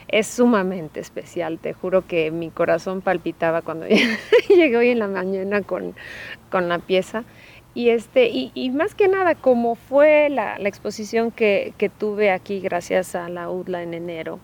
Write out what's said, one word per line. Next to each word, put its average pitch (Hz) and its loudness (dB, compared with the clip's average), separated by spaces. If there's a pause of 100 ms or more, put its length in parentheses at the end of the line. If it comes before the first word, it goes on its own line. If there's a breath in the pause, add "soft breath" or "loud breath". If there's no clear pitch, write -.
es 214 0
sumamente 190 0
especial. - -8
Te - -8
juro 185 -2
que 160 0
mi 165 -6
corazón 175 -2
palpitaba 165 -2
cuando 160 -10
<laughs> 226 2
llegué 320 6
hoy 240 4
en 233 2
la 202 -2
mañana 190 -2
con, 185 -6 (540 loud breath)
con 180 0
la 175 0
pieza. 190 -2 (480 loud breath)
Y 240 0
este, 233 2
y, 262 -4
y 254 -4
más 320 -2
que 403 4
nada, 370 2
como 233 2
fue 294 4
la, 226 -4
la 202 -2
exposición 220 -4
que, 202 0
que 202 0
tuve 208 -2
aquí 185 -4
gracias 185 -4
a 175 -6
la 175 -10
udla 180 -6
en 170 -10
enero 165 -10